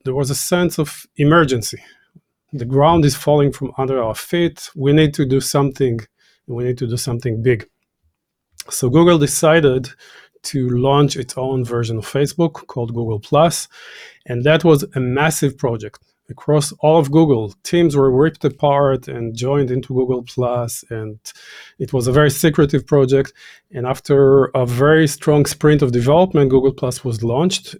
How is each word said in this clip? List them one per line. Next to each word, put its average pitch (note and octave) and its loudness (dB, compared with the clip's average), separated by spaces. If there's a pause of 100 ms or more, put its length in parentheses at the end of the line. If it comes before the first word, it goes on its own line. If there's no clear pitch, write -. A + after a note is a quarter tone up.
there C3 -4
was C3+ -4
a C#3+ -4
sense F3 -2
of - -8 (120)
emergency. D3 2 (720)
The B2+ -8
ground C#3+ 4
is C#3+ 0
falling D3 0
from C3 -10
under C3 -2
our A2 -4
feet. - -4
We C#3 0
need D3+ 4
to C#3+ -2
do C3 0
something. C3+ -2 (460)
We B2 -8
need B2 -4
to B2+ -6
do A#2 -4
something A#2 -6
big. A#2 -2 (1040)
So - -2
Google E3+ 4
decided C#3+ 2 (560)
to B2+ -4
launch C#3 2
its B2+ -10
own C3 -4
version A2+ -4
of G#2+ -10
Facebook D3+ -4
called A#2+ -8
Google A2+ -6
Plus. D#3 0 (580)
And A#2+ -6
that D#3 2
was D3+ 4 (100)
a C3+ -2
massive C#3 -2
project. A2+ -6 (320)
Across D3 -2
all D#3+ 4
of C#3 0
Google, C3+ 2 (100)
teams E3+ 0
were C3+ 2
ripped D3 0
apart C#3 0
and A#2 -10
joined C3 -2
into B2+ -6
Google B2+ -2
Plus, A#2+ -6
and A2 -12 (600)
it - -8
was B2 -2
a B2+ 0
very D3 4
secretive D3 0
project. C#3 0 (380)
And B2 -8
after C3+ 4
a B2+ 0
very C#3+ 2
strong D3 0
sprint D3 2
of B2+ 0
development, C#3+ 2
Google C3 2
Plus B2+ -6
was A#2 -6
launched, C#3+ -2